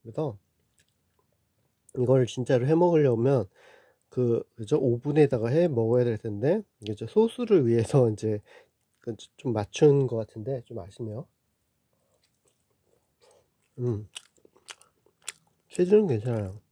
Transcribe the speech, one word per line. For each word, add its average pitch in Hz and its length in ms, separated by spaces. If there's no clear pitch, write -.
그래서 117 360
이걸 127 300
진짜로 127 400
해 156 80
먹으려면 139 720
그, 117 340
그죠? 113 220
오븐에다가 131 720
해 165 200
먹어야 120 360
될 113 140
텐데, 123 440
이게 107 140
저 117 120
소스를 220 600
위해서 117 420
<laughs> 107 40
이제 107 280
그 113 160
좀 127 160
맞춘 139 540
것 117 100
같은데 113 500
좀 117 120
아쉽네요. 107 480
음, 110 300
치즈는 190 380
괜찮아요. 107 520